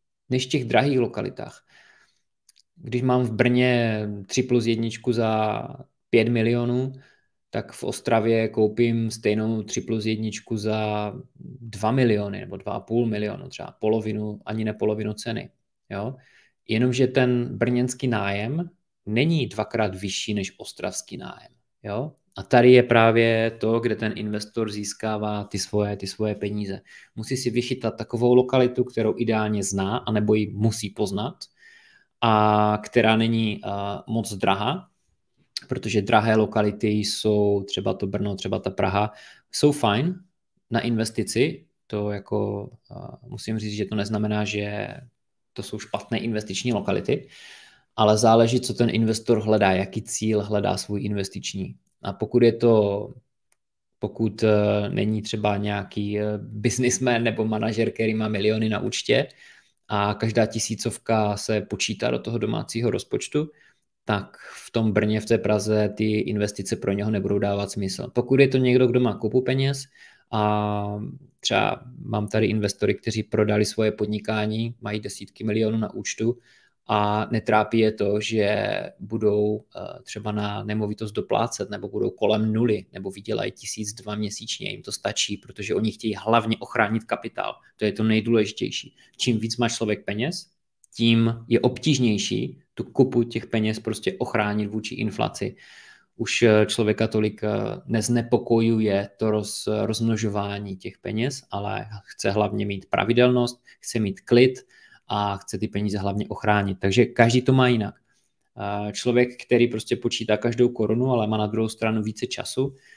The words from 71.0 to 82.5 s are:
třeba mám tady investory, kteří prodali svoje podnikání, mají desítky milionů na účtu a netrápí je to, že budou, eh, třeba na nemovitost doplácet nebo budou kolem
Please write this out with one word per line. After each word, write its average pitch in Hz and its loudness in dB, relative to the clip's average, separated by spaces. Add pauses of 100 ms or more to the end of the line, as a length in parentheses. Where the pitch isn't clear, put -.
třeba 104 0 (160)
mám 104 -2
tady 110 2
investory, 104 0
kteří 107 -4
prodali 107 2
svoje 107 0
podnikání, 107 -4
mají 107 -6
desítky 104 -12
milionů 110 0
na 107 -4
účtu 113 -4 (540)
a 104 2
netrápí 107 2
je 110 4
to, 104 0
že 104 0 (180)
budou, 107 0 (120)
eh, - -12
třeba 107 -8
na 104 -4
nemovitost 107 -4
doplácet 107 -2
nebo 101 -8
budou 104 -2
kolem 107 2